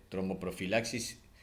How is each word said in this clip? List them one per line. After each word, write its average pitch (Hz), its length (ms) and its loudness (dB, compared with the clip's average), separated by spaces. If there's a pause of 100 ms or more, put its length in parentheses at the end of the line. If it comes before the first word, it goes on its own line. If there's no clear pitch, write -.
tromboprofilaxis 95 1080 0 (240)